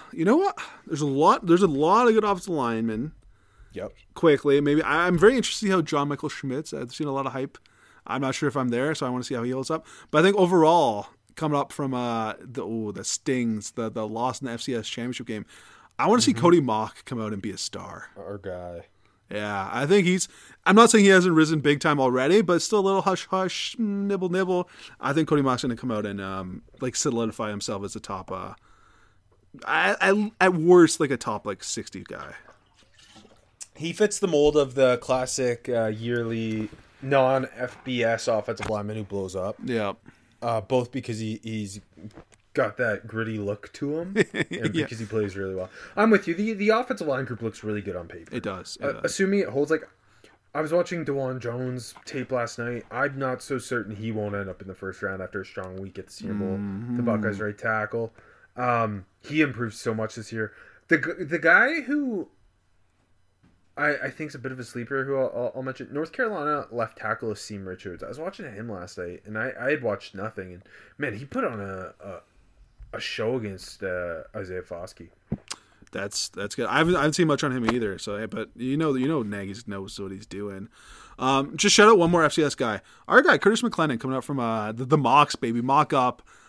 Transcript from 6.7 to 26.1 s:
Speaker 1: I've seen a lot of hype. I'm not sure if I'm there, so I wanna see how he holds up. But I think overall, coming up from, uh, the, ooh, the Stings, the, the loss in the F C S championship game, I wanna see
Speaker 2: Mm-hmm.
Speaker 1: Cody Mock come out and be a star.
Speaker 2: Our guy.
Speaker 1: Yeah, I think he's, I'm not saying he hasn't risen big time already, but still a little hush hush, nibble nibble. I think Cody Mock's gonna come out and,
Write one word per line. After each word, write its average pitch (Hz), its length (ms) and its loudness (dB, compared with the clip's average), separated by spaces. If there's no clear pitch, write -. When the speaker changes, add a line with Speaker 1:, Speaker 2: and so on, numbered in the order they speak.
Speaker 1:
I've 131 220 -10
seen 147 140 -4
a 139 40 -2
lot 135 140 -2
of 127 60 -8
hype. 131 260 -6
I'm 123 140 -4
not 131 160 -2
sure 147 120 0
if 135 80 -2
I'm 127 120 0
there, 131 260 0
so 147 120 -4
I 123 40 -2
wanna 123 140 -4
see 139 100 -6
how 117 80 -2
he 123 80 -2
holds 131 220 -4
up. 160 120 -4
But 151 60 4
I 156 40 8
think 196 140 6
overall, 165 720 6
coming 151 240 -2
up 139 140 -4
from, 139 220 -6
uh, 117 460 -2
the, 113 240 -10
ooh, 110 280 -4
the 95 100 -10
Stings, 117 680 -2
the, 113 180 -4
the 110 160 -4
loss 117 340 -4
in 135 60 -8
the 117 60 -8
F 117 80 -8
C 135 160 -6
S 110 120 -6
championship 120 380 -8
game, 107 180 -8
I 131 80 2
wanna 220 160 6
see - 100 4
Speaker 2:
Mm-hmm. 113 100 -2
Speaker 1:
Cody 175 180 8
Mock 110 440 -2
come 120 160 -6
out 107 120 -4
and 98 100 -8
be 107 80 -4
a 92 80 -10
star. 92 580 -12
Speaker 2:
Our 98 220 -12
guy. 90 480 -10
Speaker 1:
Yeah, 101 440 -4
I 127 140 -2
think 185 200 4
he's, 180 220 0
I'm 185 120 6
not 226 160 10
saying 214 140 8
he 196 40 10
hasn't 180 240 8
risen 156 240 6
big 147 220 2
time 151 180 2
already, 131 420 4
but 170 220 4
still 214 160 0
a 196 80 2
little 196 160 2
hush 185 240 0
hush, - 540 -4
nibble 202 480 -2
nibble. 180 400 0
I 139 120 0
think 156 160 2
Cody 147 140 4
Mock's 127 200 2
gonna 123 120 -2
come 123 160 -6
out 107 160 -2
and, 101 140 -6